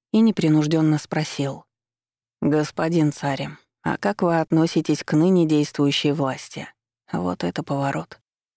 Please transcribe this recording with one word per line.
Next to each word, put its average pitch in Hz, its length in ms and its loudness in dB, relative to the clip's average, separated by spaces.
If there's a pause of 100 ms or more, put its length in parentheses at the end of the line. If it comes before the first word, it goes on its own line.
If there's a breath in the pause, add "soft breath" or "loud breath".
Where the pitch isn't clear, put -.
(120)
и 220 80 4
непринуждённо 156 800 4
спросил: 147 680 -6 (760)
«Господин 151 720 0
царь, 143 380 -6 (340)
а - 140 -4
как 202 260 -4
вы 170 160 2
относитесь 160 640 0
к - 100 -8
ныне 170 320 4
действующей 147 680 0
власти?» 143 560 -6 (440)
Вот 180 320 -4
это 175 180 -4
поворот. 139 580 -6 (380)